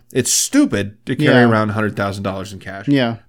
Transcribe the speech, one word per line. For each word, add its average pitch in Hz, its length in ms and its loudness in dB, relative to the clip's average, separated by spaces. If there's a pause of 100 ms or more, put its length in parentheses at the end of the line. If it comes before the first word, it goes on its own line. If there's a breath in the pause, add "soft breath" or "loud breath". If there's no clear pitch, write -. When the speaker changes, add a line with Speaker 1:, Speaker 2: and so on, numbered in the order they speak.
(140)
Speaker 1:
It's 127 180 0
stupid 107 720 0
to 131 100 -4
carry 127 280 4
Speaker 2:
Yeah. 117 60 6
Speaker 1:
around 107 200 2
a 101 60 -4
hundred 107 200 -2
thousand 98 280 -4
dollars 95 320 -6
in 92 40 -14
cash. 98 300 -12
Speaker 2:
Yeah. 123 280 2 (120)